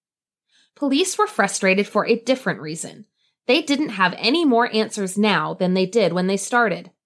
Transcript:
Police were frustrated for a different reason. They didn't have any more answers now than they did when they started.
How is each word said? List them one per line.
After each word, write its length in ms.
Police 420
were 80
frustrated 600
for 180
a 140
different 400
reason. 460
They 160
didn't 260
have 300
any 260
more 300
answers 420
now 380
than 180
they 140
did 260
when 140
they 100
started. 540